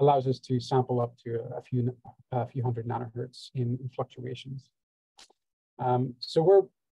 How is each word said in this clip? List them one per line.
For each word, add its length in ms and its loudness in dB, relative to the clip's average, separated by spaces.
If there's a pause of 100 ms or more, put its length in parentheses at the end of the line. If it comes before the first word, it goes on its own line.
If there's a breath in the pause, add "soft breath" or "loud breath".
allows 260 4
us 120 0
to 200 -2
sample 400 0
up 200 -2
to 220 -6 (140)
a 60 -8
few, 340 -2 (380)
a 140 -2
few 160 -6
hundred 260 -4
nanohertz 680 -8
in, 280 -2
in 120 -10
fluctuations. 760 -10 (1080)
Um, 420 0
so 200 0
we're, 220 8 (320)